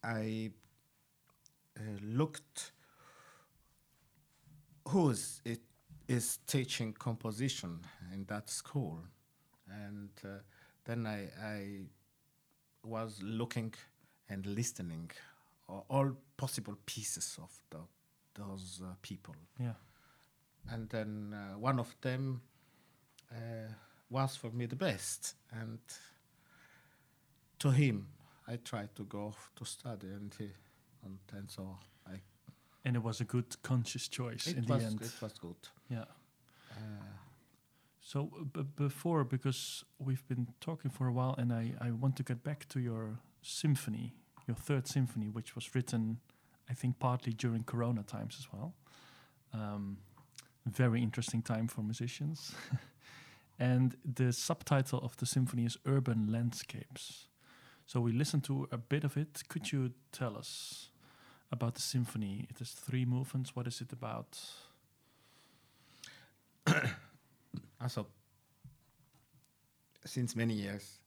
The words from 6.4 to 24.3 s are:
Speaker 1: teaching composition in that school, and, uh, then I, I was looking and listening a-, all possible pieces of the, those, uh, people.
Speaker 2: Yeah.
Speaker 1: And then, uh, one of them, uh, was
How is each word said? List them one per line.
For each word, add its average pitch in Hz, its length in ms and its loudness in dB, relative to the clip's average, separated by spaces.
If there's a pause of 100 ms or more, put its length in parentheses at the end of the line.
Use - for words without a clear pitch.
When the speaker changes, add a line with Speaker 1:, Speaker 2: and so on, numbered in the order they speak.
Speaker 1:
teaching 120 460 0
composition 110 880 -2 (320)
in 98 140 -6
that 104 240 -4
school, 87 480 -4 (720)
and, 101 400 -10 (140)
uh, 98 40 -8 (560)
then 117 220 -2
I, 101 220 -4 (140)
I 107 240 -4 (1200)
was 110 380 -4
looking 113 500 0 (560)
and 98 180 -4
listening 90 640 -2 (580)
a-, 90 40 -12 (160)
all 139 220 4 (260)
possible 110 380 -4 (120)
pieces - 540 -6
of 78 100 -14 (200)
the, 78 80 -12 (640)
those, 92 420 -8
uh, 92 160 -8
people. 92 360 -10 (240)
Speaker 2:
Yeah. 120 140 -2 (960)
Speaker 1:
And 113 200 -6
then, 107 440 -4
uh, 101 240 -10
one 127 200 4
of 117 220 -2
them, 131 420 -2 (880)
uh, 113 40 -10 (760)
was 131 260 2